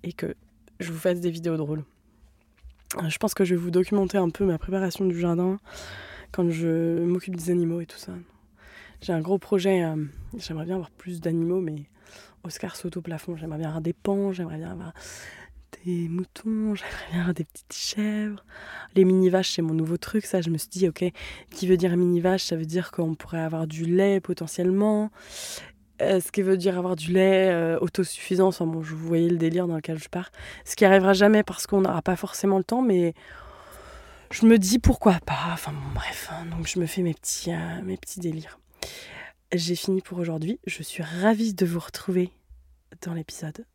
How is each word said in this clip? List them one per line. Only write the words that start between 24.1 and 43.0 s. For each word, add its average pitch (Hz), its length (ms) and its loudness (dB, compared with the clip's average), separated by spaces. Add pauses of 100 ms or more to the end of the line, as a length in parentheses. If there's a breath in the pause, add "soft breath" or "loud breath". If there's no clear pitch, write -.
potentiellement. » 196 920 0 (920 loud breath)
Euh, 190 200 4
ce - 100 -10
qui 208 120 0
veut 190 120 4
dire 180 220 0
avoir 180 180 0
du 156 160 -6
lait, 190 380 6
euh, 165 320 2
autosuffisant, 185 680 0
enfin 175 180 0
bon, 160 160 -2
je, 160 140 -8
vous 160 100 -8
voyez 165 240 2
le 175 60 2
délire 165 320 0
dans 165 80 -2
lequel 156 240 -4
je - 80 -16
pars. 180 240 -8 (320 loud breath)
Ce - 140 -10
qui 208 80 8
arrivera 190 260 10
jamais 208 320 8
parce - 240 -6
qu'on 196 140 4
n'aura 180 200 2
pas 185 140 2
forcément 196 420 0
le 185 60 2
temps, 240 180 0
mais 180 320 4 (1160 loud breath)
je - 140 2
me 226 120 12
dis 202 220 2
pourquoi 208 460 6
pas, 151 260 -2
enfin 151 220 -6
bon, 139 200 -8
bref, - 380 -6
hein, 165 140 -10 (100)
donc 165 120 -4
je - 120 -2
me 170 60 2
fais 170 160 -2
mes 170 120 2
petits, - 380 -6
euh, 170 320 -6
mes 185 140 -6
petits - 240 -12
délires. 160 400 -6 (920 loud breath)
J'ai 175 220 0
fini 190 260 0
pour 175 180 -10
aujourd'hui, 165 460 -4
je - 180 -8
suis - 200 -10
ravie 208 500 0
de 180 120 2
vous 170 160 -2
retrouver 180 500 -2 (720)